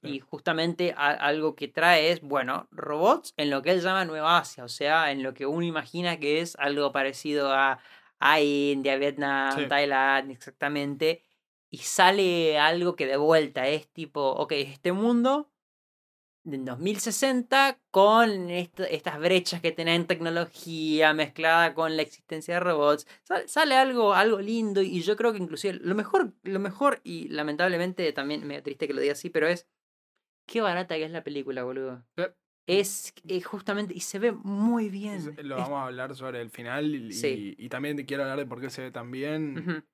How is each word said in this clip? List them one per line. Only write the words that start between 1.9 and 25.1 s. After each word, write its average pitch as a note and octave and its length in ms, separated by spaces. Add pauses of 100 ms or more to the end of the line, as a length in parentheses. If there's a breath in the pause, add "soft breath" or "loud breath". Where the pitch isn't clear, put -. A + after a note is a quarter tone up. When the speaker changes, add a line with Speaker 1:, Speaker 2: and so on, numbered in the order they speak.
Speaker 2:
es, E3 80
bueno, C#3 500
robots F#3 680
en D3 140
lo C#3 120
que D#3+ 100
él F#3 80
llama F#3+ 240
Nueva D#3+ 340
Asia, D#3 260
o A#2+ 40
sea, D3+ 420
en C3+ 140
lo C3 100
que C3+ 100
uno E3 220
imagina E3+ 540
que D3+ 200
es E3+ 160
algo C#3+ 360
parecido C#3 600
a, C3+ 280 (400 loud breath)
a D3+ 200
India, C#3+ 560
Vietnam, C#3 640
Speaker 1:
Sí. C#3+ 80
Speaker 2:
Tailandia, C#3 680
exactamente, C#3+ 880 (440)
y - 100
sale F3+ 840
algo E3+ 340
que C#3+ 120
de C3 100
vuelta D3 500
es D3 220
tipo, D3+ 320 (100)
ok, C#3+ 220
este C#3+ 400
mundo A#3+ 580 (960)
en C#3 200
dos B2+ 140
mil G3 220
sesenta C4+ 800 (120)
con G3+ 600
est-, F3 380
estas D3+ 300
brechas F3 420
que E3 120
tenés E3 240
en E3+ 100
tecnología E3 1080
mezclada D#3+ 600
con D#3+ 220
la D#3 60
existencia D#3+ 520
de F3 60
robots, D3+ 460 (180 loud breath)
sal-, - 240
sale D4 260
algo, B3 400
algo G3+ 260
lindo, G#3 400
y F#3 220
yo G3+ 140